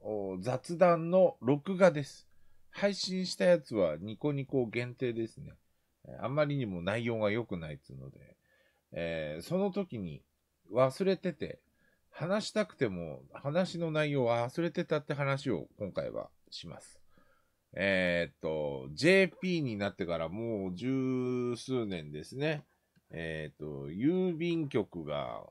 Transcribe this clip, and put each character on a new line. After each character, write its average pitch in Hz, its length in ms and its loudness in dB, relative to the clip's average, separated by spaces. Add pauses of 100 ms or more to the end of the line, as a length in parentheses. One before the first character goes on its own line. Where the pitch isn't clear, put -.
お、 101 380 -2
雑 127 380 -4
談 170 340 4
の 185 300 6
録 147 340 2
画 180 160 8
で 147 140 -4
す。 - 240 -20 (420)
配 202 240 0
信 185 300 -4
し 175 100 -6
た - 80 0
や 175 160 8
つ 139 160 -8
は 82 240 4
ニ 107 160 -8
コ 147 160 0
ニ 139 140 -2
コ 131 220 2
限 120 280 -4
定 123 160 -2
で 113 160 -2
す - 120 -16
ね。 143 140 -14 (540)
え 64 100 -14
ー、 - 60 -8
あ 104 40 -2
ん 127 60 -2
ま 151 120 4
り 143 100 -2
に 135 100 0
も 92 160 -4
内 107 240 0
容 117 120 0
が 107 120 2
良 113 140 0
く 101 140 -6
な 80 140 -6
い 73 40 -8
っ - 80 -18
つ - 80 -20
う 67 60 -14
の 65 120 -14
で、 - 280 -20 (560)
え 80 480 -4
ー、 - 20 -14
そ 170 140 -4
の 196 120 0
時 185 300 -6
に 80 220 -8 (520)
忘 131 300 4
れ 185 140 4
て 180 160 -4
て、 - 260 -8 (500)
話 185 360 -2
し - 80 -8
た 214 120 2
く - 120 -20
て 131 100 2
も 82 360 -6 (100)
話 175 440 -2
の 165 140 -2
内 151 220 0
容 135 100 4
を 117 80 6
忘 120 300 0
れ 170 100 0
て 175 140 -2
た 156 140 0
っ 143 60 -6
て - 80 -4
話 139 380 0
を 78 160 -2 (100)
今 98 140 -6
回 69 180 -4
は 55 200 -8 (200)
し - 200 -14
ま - 100 -14
す。 - 220 -20 (720)
え 90 560 2
ー - 20 -14
っ - 100 -20
と、 73 520 -2
ジ 113 140 2
ェ 190 180 8
ー - 160 -8
ピ 185 160 0
ー - 40 2
に 123 140 -2
な 101 140 0
っ - 60 -6
て 98 100 -2
か 85 120 0
ら 82 120 -2
も 104 400 -4
う 90 60 -6
十 123 840 0
数 127 280 -2
年 82 260 -6
で 76 120 -8
す - 140 -14
ね。 147 260 -2 (480)
え 80 400 -6
ー - 20 -20
っ - 40 -20
と、 71 320 -8
郵 165 460 2
便 165 320 -2
局 95 380 -4
が 65 460 -6